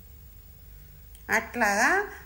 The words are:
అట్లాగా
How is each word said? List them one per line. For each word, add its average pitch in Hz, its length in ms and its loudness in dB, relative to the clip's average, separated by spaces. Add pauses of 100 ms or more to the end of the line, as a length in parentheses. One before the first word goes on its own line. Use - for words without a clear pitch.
(1300)
అట్లాగా 233 760 2 (180)